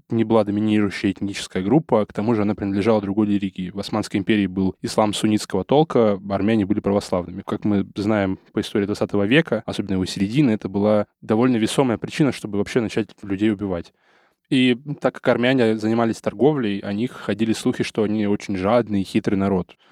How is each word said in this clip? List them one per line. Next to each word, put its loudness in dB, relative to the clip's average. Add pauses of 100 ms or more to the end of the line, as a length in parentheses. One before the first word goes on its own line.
не 0
была 4
доминирующая 0
этническая -6
группа, 2
к -10
тому -2
же 2
она 0
принадлежала 2
другой 0
религии. -2
В -10
Османской -4
империи 2
был -2
ислам 0
суннитского -2
толка, 2 (120)
армяне 2
были 0
православными. -2
Как -4
мы 2 (100)
знаем 0 (140)
по 0
истории -2
двадцатого -2
века, 2
особенно -4
его 0
середины, 0
это -2
была 2 (120)
довольно 2
весомая 0
причина, -2
чтобы -8
вообще -2
начать -2 (120)
людей 0
убивать. -4 (560)
И 2 (240)
так -2
как -4
армяне 4
занимались 0
торговлей, 0
о -6
них -4
ходили -2
слухи, -2
что -2
они 0
очень -2
жадный 2
и -6
хитрый 0
народ. 0 (160)